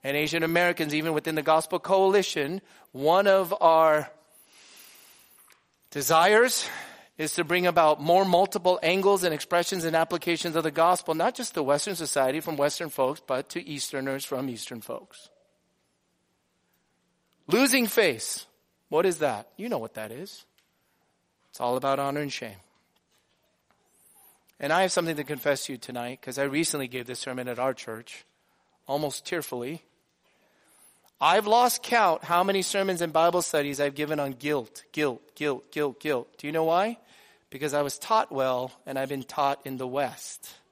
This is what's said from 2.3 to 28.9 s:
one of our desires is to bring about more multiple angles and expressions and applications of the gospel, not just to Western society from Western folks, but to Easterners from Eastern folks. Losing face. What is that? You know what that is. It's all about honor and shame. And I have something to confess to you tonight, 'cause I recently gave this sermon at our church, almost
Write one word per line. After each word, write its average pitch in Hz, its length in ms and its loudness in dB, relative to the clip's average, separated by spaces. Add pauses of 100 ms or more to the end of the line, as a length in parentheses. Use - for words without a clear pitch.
one 165 340 4
of 190 340 4
our 160 500 6 (1800)
desires 190 760 4 (520)
is 156 160 -4
to 170 100 0
bring 180 220 2
about 160 340 4
more 175 260 4
multiple 180 560 2
angles 190 420 4
and 170 80 2
expressions 175 520 -2
and 165 120 0
applications 165 580 -2
of 165 80 2
the 156 80 0
gospel, 165 440 2
not 180 200 0
just - 200 -10
to 156 80 -2
Western 147 340 0
society 143 440 0
from 156 180 -6
Western 147 320 -2
folks, 135 360 -2
but 135 220 -4
to - 180 -10
Easterners 135 560 -6
from 135 280 -6
Eastern 117 320 -12
folks. - 480 -14 (2250)
Losing 240 400 2
face. 170 600 -2 (440)
What 165 160 2
is 170 140 0
that? 117 360 -4
You 233 140 -10
know 175 80 -4
what 110 160 -10
that 110 180 -10
is. 156 320 -16 (1040)
It's - 140 -18
all 123 160 -2
about 135 200 0
honor 139 220 -4
and 143 100 -6
shame. 107 280 -12 (2000)
And 143 100 -4
I 175 120 4
have 180 100 2
something 165 240 0
to 147 80 -6
confess 143 400 -2
to - 80 -10
you 123 60 -10
tonight, 123 420 -10
'cause 127 180 -10
I 139 40 0
recently 143 440 -2
gave 123 200 -10
this 123 140 -10
sermon 127 280 -8
at 120 100 -6
our 131 140 0
church, - 540 -14 (600)
almost 143 380 -4